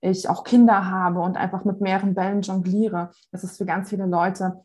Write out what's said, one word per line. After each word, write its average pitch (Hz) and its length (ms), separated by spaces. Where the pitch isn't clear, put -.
ich 185 260
auch - 160
Kinder 220 460
habe 180 300
und 180 180
einfach 190 260
mit 202 160
mehreren 190 340
Bällen 196 280
jongliere, 185 720
ist 185 120
es 185 120
für 202 80
ganz 190 240
viele 196 160
Leute 185 600